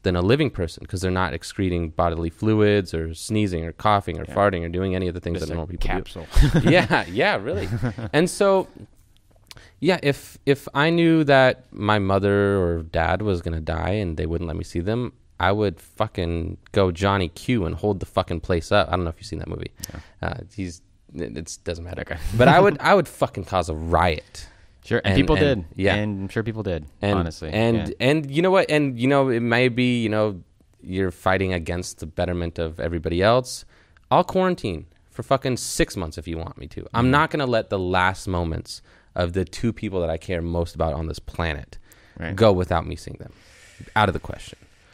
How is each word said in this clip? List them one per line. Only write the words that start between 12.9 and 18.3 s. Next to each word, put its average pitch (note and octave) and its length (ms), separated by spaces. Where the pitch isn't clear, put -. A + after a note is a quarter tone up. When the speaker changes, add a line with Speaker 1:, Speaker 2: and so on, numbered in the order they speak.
Speaker 1:
was F#2+ 200
gonna E2 200
die D#2+ 300
and F#2+ 260
they E2 80
wouldn't E2 220
let D#2+ 80
me E2+ 80
see - 160
them, A2+ 340
I F#2 100
would G2+ 300
fucking E2+ 760
go F#2+ 200
Johnny F#2+ 360
Q A2 380
and E2 100
hold G2+ 240
the - 60
fucking F2 360